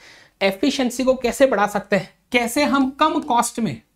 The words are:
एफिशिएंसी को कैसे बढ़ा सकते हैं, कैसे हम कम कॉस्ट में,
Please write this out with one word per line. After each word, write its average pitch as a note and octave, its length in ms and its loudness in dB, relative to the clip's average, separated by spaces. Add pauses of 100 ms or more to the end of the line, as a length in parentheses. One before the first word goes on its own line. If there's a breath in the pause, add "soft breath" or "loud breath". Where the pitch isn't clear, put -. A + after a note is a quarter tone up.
(420 soft breath)
एफिशिएंसी C4 640 0
को C4 100 2
कैसे B3+ 320 2
बढ़ा G#3 220 2
सकते G3+ 280 -2
हैं, F3+ 180 -4 (180)
कैसे A#3+ 320 0
हम C4 260 2
कम D#4 300 0
कॉस्ट A#3+ 400 -2
में, F3+ 220 -4 (140)